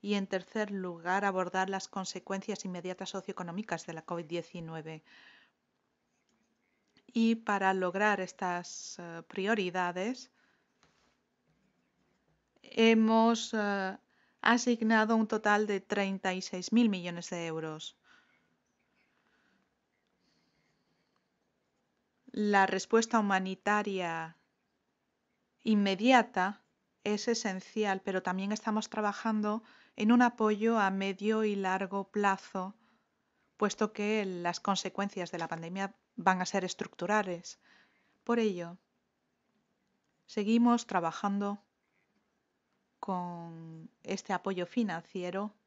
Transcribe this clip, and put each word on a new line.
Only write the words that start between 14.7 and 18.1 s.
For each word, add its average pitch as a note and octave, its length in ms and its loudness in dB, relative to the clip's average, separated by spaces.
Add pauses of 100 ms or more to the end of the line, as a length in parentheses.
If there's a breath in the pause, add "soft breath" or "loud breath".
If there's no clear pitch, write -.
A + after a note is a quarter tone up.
un A3 100 4
total G#3+ 400 2
de G3+ 140 -2
treinta G3 520 -2
y F#3 100 -6
seis - 300 -6
mil A#3 160 6
millones F3 420 -4
de E3+ 160 -6
euros. D#3+ 500 -8 (4000 soft breath)